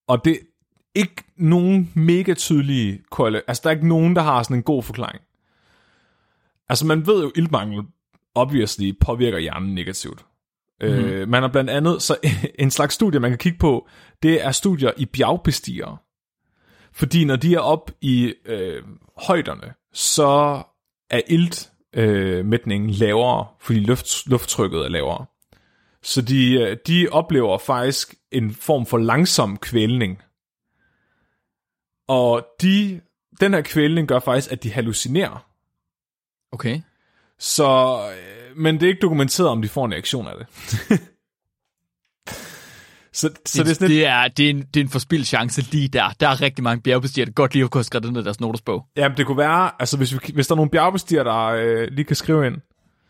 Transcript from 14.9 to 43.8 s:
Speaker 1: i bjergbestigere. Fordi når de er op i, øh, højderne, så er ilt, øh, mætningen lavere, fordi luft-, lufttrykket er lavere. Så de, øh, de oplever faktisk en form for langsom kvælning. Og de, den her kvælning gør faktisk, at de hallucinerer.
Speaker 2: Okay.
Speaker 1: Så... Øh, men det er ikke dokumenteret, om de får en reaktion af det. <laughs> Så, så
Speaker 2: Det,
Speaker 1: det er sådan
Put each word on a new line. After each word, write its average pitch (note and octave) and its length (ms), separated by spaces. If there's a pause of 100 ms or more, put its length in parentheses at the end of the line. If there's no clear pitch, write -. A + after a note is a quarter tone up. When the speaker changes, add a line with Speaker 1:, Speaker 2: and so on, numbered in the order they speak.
Speaker 1:
i B2+ 100
bjergbestigere. - 880 (960)
Fordi D#3+ 320
når C#3 120
de D#3+ 180
er E3 60
op D#3 300 (100)
i, B2 340 (100)
øh, F#2 380 (360)
højderne, - 560 (180)
så C#3+ 680 (480)
er A#2+ 160
ilt, E3+ 460 (200)
øh, F#2+ 540
mætningen G#2+ 440
lavere, G#2+ 560 (140)
fordi A2+ 200
luft-, - 460
lufttrykket G#2 580
er - 40
lavere. E2 380 (760)
Så - 200
de, B2+ 320
øh, A2+ 220 (100)
de E3+ 260
oplever C3+ 460
faktisk C3 560 (180)
en A2+ 220
form C3 320
for A#2+ 120
langsom A#2 600
kvælning. A2 640 (1900)
Og A#2+ 380 (160)
de, F#3+ 380 (400)
den G3 140
her E3 80
kvælning D3+ 460
gør B2+ 100
faktisk, C3 340
at B2 100
de A2+ 100
hallucinerer. B2 720 (1080)
Speaker 2:
Okay. A#2 280 (580)
Speaker 1:
Så... C3 600 (120)
Øh, G#2 460
men D#3+ 180
det D#3 80
er F3+ 60
ikke F#3+ 120
dokumenteret, D#3+ 480
om A2+ 140
de G#2+ 60
får C3+ 180
en G#2 60
reaktion F#2 340
af G1+ 120
det. - 80 (540)
<laughs> - 0 (2000)
Så, D#3 180 (160)
så - 120
Speaker 2:
Det, D#3 80
Speaker 1:
det E3 40
er D#3+ 40
sådan F#3 160